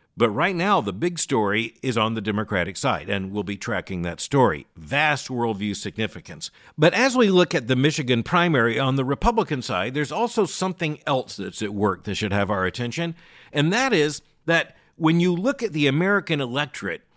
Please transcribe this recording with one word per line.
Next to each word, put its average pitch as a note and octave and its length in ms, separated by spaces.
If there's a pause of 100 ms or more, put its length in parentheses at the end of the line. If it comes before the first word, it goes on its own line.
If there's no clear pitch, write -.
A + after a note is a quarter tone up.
(180)
But A2+ 120
right F3 260
now, F#3 240
the G2 140
big E3 240
story A2 640
is B2 160
on A2 160
the A2 80
Democratic G2+ 560
side, F#2 320
and F#2+ 200
we'll G2+ 120
be G2 160
tracking F#2+ 420
that E2+ 180
story. G#2+ 560
Vast C#3 540
worldview G#2+ 480
significance. F2+ 760 (280)
But E3 160
as A#3+ 200
we A#3+ 140
look F3+ 260
at B2 140
the B2+ 80
Michigan B2+ 460
primary C#3 560
on C3+ 180
the C3+ 80
Republican E3 560
side, A2 320
there's C#3 200
also G#3+ 340
something F3 600
else C3 300
that's F#2+ 240
at G#2 140
work G2 300
that G2+ 100
should G2 180
have G2+ 180
our F#2+ 140
attention, B2 500 (380)
and D3 220
that B3+ 180
is D3+ 300 (240)
that E3 280 (220)
when E3 240
you F3+ 140
look A#3+ 280
at F#3+ 120
the D3+ 120
American E3+ 540
electorate, B2 640 (140)